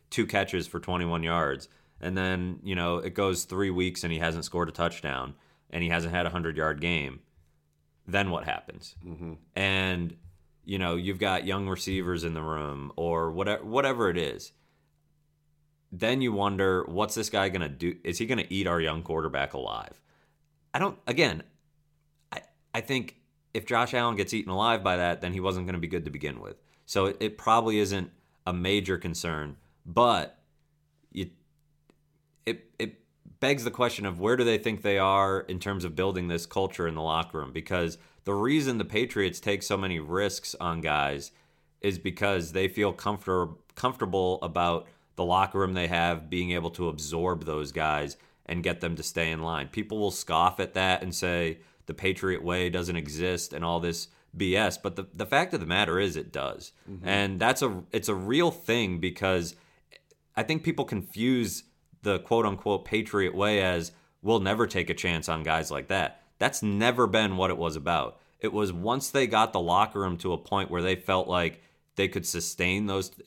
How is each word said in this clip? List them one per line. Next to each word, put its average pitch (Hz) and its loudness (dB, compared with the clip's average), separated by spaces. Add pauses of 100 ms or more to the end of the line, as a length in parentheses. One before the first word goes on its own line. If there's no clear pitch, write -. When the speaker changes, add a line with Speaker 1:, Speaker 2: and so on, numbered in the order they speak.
(100)
Speaker 1:
two 113 2
catches 95 0
for - -8
twenty-one 85 -2
yards, 80 0 (320)
and 92 -4
then, 92 -2
you 98 -4
know, 87 0
it 90 -6
goes 95 2
three 95 0
weeks 90 0
and 82 0
he 80 0
hasn't 82 0
scored 87 -2
a 76 -10
touchdown, 71 -4 (360)
and 85 -4
he 85 2
hasn't 85 0
had 87 2
a 82 -2
hundred-yard 78 -2
game, 76 -2 (840)
then 98 0
what 82 -2
happens? - -8
Speaker 2:
Mm-hmm. 85 -10 (240)
Speaker 1:
And, 92 0 (500)
you 98 -4
know, 87 0
you've 92 -2
got 95 0
young 95 -2
receivers 90 -2
in 82 -2
the 78 -4
room 73 -6
or 82 0
whate-, 98 -2
whatever 120 2
it 87 0
is. 67 -4 (1400)
Then 113 0
you 123 2
wonder, 98 4
what's 104 0
this 110 -2
guy 98 4
gonna 87 -2
do? 76 -4
Is 87 -2
he 117 -2
gonna 117 0
eat 95 0
our 87 2
young 80 0
quarterback 78 -2
alive? 57 -8 (720)
I - 0
don't, 196 -2
again, 123 0 (880)
I, - -8 (340)
I 117 -2
think 131 -4 (360)
if 107 -2
Josh 120 0
Allen 120 2
gets 98 0
eaten 107 -2
alive 107 2
by 92 2
that, 87 2
then 87 -4
he 92 -4
wasn't 92 0
gonna 92 -4
be 85 -4
good 82 -4
to 73 -8
begin 71 -8
with. 50 -14 (300)
So 98 2
it, 98 0
it 107 -2
probably 110 4
isn't 98 2 (360)
a 92 0
major 92 2
concern, 80 -4 (300)
but 92 2 (760)
it, 92 -6 (1120)
it, - -4 (140)
it - -4 (440)
begs 135 2
the 117 -2
question 120 0
of 90 -2
where 110 4
do 127 4
they 113 4
think 107 -2
they 101 4
are 95 4
in 92 -6
terms 98 -4
of 82 -6
building 90 0
this 85 -2
culture 92 -2
in 80 -4
the 80 -4
locker 80 0
room? 67 -8
Because 85 -2 (260)
the 101 -2
reason 131 2
the 101 0
Patriots 107 0
take 101 -2
so 104 -2
many 92 -2
risks 92 -2
on 85 -2
guys 71 0 (500)
is 98 0
because 90 -2
they 95 2
feel 101 0
comfort-, 92 -2 (220)
comfortable 95 0
about 85 0 (280)
the 90 0
locker 95 4
room 92 2
they 87 0
have 85 2
being 87 -2
able 85 -2
to 87 -2
absorb 80 -2
those 76 -4
guys 76 0 (300)
and 85 -4
get 87 -2
them 85 -2
to 80 -6
stay 82 0
in 80 -2
line. 78 -2
People 107 -6
will 104 2
scoff 87 2
at 92 -2
that 92 2
and 90 -6
say 85 0 (280)
the 82 -8
Patriot 95 0
way 90 0
doesn't 87 -2
exist 82 -2
and 76 -4
all 85 2
this 85 -4 (280)
B 92 2
S, 101 2
but 95 -4
the, 95 -6
the 101 -6
fact 175 2
of 143 -2
the 82 -6
matter 90 2
is 90 0
it 69 -8
does. 67 -6 (180)
Speaker 2:
Mm-hmm. 95 -10
Speaker 1:
And 98 2
that's 123 4
a, 95 -2
it's 110 -2
a 104 2
real 131 2
thing 113 0
because 90 0 (800)
I - 0
think 160 -2
people 147 0
confuse 113 0 (400)
the 101 2
quote-unquote 104 2
Patriot 104 0
way 101 4
as, 87 0 (280)
"We'll 107 4
never 104 4
take 90 0
a 85 0
chance 82 0
on 80 -2
guys 80 0
like 71 -6
that." 95 0 (180)
That's 107 2
never 113 4
been 101 2
what 92 4
it 90 0
was 82 -2
about. 76 -2 (220)
It 107 -2
was 101 2
once 113 -2
they 135 2
got 110 4
the 92 2
locker 92 4
room 92 0
to 90 -2
a 82 0
point 95 -2
where 87 0
they 90 2
felt 92 2
like 87 0 (340)
they 98 4
could 92 -6
sustain 90 0
those, 98 -2 (140)